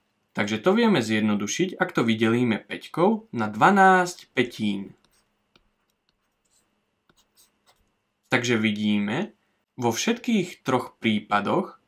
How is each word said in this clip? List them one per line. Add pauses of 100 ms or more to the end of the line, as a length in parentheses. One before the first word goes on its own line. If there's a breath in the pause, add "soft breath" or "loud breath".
(320)
Takže
to
vieme
zjednodušiť,
ak
to
vydelíme
päťkou
na
dvanásť
pätín. (3250)
Takže
vidíme, (400)
vo
všetkých
troch
prípadoch,